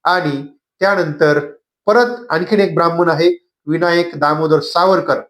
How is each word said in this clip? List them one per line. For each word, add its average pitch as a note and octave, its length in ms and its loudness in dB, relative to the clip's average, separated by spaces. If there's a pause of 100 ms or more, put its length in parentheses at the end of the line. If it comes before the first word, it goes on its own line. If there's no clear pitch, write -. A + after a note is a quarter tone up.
आणि D3+ 440 -2 (320)
त्यानंतर D#3+ 600 0 (460)
परत A#3+ 440 2
आणखीन F3+ 300 0
एक F3 160 0
ब्राह्मण E3+ 340 0
आहे E3+ 420 0 (160)
विनायक E3+ 480 0
दामोदर D3+ 440 0
सावरकर E3+ 720 0